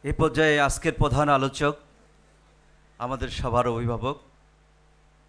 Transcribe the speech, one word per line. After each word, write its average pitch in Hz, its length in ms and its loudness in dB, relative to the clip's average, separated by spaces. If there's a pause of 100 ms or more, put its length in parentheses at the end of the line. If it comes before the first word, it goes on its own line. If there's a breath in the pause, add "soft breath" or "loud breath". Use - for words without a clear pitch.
এ 143 100 -4
পর্যায়ে 156 460 2
আজকের 143 340 0
প্রধান 147 360 2
আলোচক, 139 440 0 (1300)
আমাদের 123 300 -6
সবার 120 380 0
অভিভাবক, 120 500 -2 (1120)